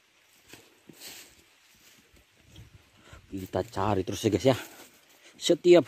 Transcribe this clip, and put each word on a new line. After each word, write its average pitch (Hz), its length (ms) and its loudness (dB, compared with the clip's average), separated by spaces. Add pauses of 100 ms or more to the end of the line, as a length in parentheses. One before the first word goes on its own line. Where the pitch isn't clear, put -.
(3250)
Kita 95 380 -8
cari 98 400 -4
terus 101 160 -10
ya 110 80 0
guys 107 240 0
ya. 110 40 -6 (800)
Setiap 170 500 4